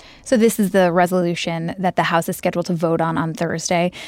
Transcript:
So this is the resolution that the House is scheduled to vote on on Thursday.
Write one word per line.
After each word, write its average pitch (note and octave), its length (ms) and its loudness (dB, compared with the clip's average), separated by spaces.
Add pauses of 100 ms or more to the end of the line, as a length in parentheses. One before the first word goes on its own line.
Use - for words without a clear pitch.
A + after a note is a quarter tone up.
(240)
So - 120 0
this A3+ 240 4
is F#3+ 120 0
the F#3 200 4
resolution F3 840 0
that F#3 180 -2
the F3 60 0
House E3 260 0
is F#3 100 -4
scheduled F3 280 -2
to F#3 80 -2
vote E3 260 0
on E3 160 0
on E3 200 -2
Thursday. E3+ 560 -2 (160)